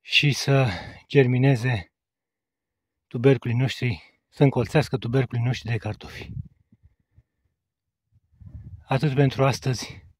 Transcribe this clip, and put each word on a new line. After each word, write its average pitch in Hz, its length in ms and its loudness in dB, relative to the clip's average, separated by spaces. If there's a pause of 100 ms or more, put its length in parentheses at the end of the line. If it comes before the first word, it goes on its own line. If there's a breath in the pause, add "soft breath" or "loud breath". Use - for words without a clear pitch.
și - 300 0
să 135 360 2 (400 loud breath)
germineze 127 840 2 (1160)
tuberculii 123 500 2
noștri, - 720 -4
să - 160 2
încolțească 127 540 2
tuberculii 120 480 -2
noștri 120 240 -4
de 117 80 -2
cartofi. - 520 -10 (2500)
Atât 139 280 -2
pentru 135 320 2
astăzi. - 600 -4 (140)